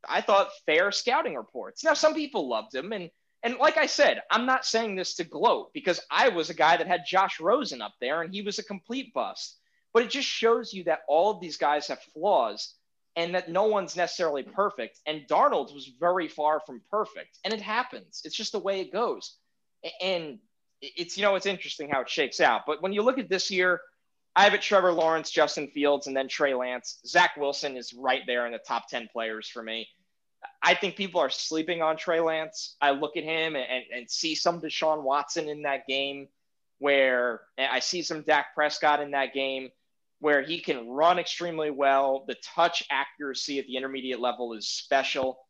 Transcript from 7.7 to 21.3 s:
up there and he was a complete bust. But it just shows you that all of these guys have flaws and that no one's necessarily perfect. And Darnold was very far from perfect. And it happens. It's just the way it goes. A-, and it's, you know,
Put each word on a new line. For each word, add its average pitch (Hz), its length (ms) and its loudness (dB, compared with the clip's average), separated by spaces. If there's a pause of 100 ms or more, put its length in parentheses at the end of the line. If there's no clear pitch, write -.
up 104 180 -10
there 143 220 -2
and 170 120 -8
he 202 100 -8
was 202 160 -6
a 208 40 -10
complete 233 500 -10
bust. - 440 -6 (360)
But 233 100 6
it 214 60 -4
just 269 180 -4
shows 226 460 2
you 185 120 -10
that 156 220 0
all 170 240 4
of 185 80 -6
these 170 180 -10
guys 147 300 0
have 135 140 -6 (120)
flaws 151 640 0 (400)
and 170 180 -2
that 175 160 -2
no 180 140 2
one's 202 320 0
necessarily 165 480 -2
perfect. - 600 -4
And 151 220 -6
Darnold 165 460 2
was 135 140 -16 (120)
very 175 280 0
far 151 320 0
from 127 220 -14 (100)
perfect. - 520 -6
And 196 100 -4
it 214 80 -6
happens. 214 640 -6
It's - 100 -10
just 214 160 -6
the 214 80 -2
way 190 220 -2
it - 100 -8
goes. 180 460 -4 (480)
A-, 170 180 -10
and 165 360 -4 (420)
it's, 170 360 -10
you 196 60 -2
know, 202 120 4